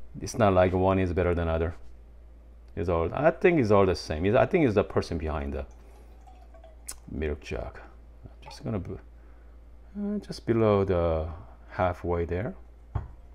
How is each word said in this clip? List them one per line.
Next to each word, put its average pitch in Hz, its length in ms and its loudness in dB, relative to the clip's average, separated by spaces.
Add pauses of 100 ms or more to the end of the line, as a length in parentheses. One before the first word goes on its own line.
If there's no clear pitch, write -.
(220)
it's - 160 -8
not 101 160 6
like 92 200 6
one 95 260 4
is 90 140 0
better 87 200 2
than 85 140 0
other. 82 280 -2 (1000)
It's 90 140 -4
all, 82 220 2
I 156 200 2
think 175 280 2
it's 107 120 2
all 98 160 6
the 87 80 2
same. 82 300 -4
It's, 107 120 4
I 120 80 6
think 165 200 2
it's 107 100 4
the 101 80 4
person 95 340 -4
behind 76 360 -6
the 69 120 -8 (1500)
milk 73 300 -4
jug. - 380 -10 (440)
I'm - 60 -18 (140)
just - 200 -18
gonna 117 160 -4
be, 92 140 -8
uh, - 1300 -12
just - 260 -14
below 110 380 4
the 85 440 0 (420)
halfway 87 560 -2
there. 90 300 -4 (800)